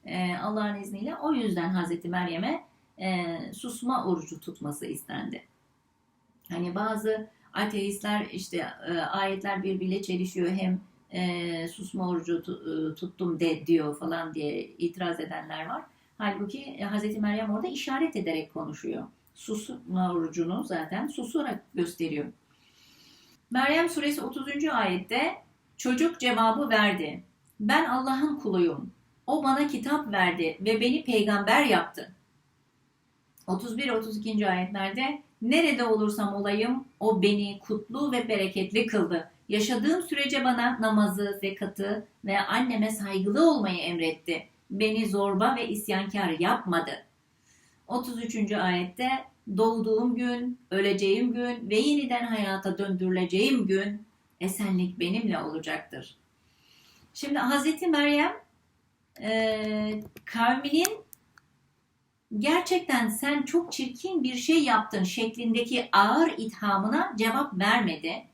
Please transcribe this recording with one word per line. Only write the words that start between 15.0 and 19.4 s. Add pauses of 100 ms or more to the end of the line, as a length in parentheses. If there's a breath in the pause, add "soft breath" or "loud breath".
edenler
var. (360 soft breath)
Halbuki,
e,
Hazreti
Meryem
orada
işaret
ederek
konuşuyor. (300)
Susma